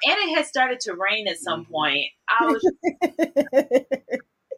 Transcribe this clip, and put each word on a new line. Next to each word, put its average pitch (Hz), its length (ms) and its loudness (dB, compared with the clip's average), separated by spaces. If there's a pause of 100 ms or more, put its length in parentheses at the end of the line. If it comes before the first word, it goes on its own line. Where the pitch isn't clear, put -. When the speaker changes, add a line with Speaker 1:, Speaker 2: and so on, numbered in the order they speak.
Speaker 1:
and 359 260 2
it 320 60 0
had 294 100 0
started 254 340 0
to 190 140 -6
rain 202 320 -2
at 170 120 -4
some 160 260 -6
Speaker 2:
Mm-hmm. 160 80 -18
Speaker 1:
point. 143 340 0 (220)
I 339 180 2
was 320 160 2
just, 359 140 2 (760)
Speaker 3:
<laughs> - 0 - (1040)